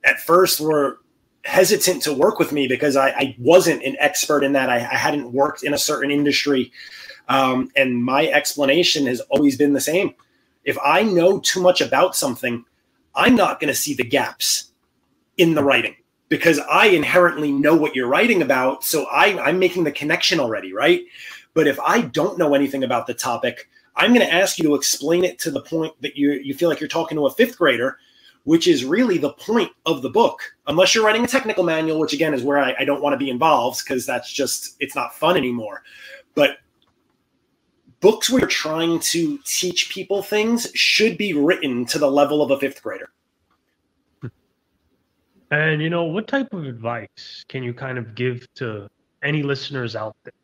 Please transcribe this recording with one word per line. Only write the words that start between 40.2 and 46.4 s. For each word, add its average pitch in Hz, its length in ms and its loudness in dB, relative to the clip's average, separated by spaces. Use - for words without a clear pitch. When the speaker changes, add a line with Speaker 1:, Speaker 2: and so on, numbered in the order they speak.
Speaker 1:
things 226 500 -2
should - 440 2
be 202 160 -4
written 143 540 0
to 160 120 -4
the 143 100 2
level 143 320 2
of 135 80 0
a 135 80 2
fifth 135 240 -6
grader. 95 300 -12
Speaker 2:
And, 151 300 0
you 160 80 -4
know, 170 160 -2
what 180 240 -6
type 277 240 -4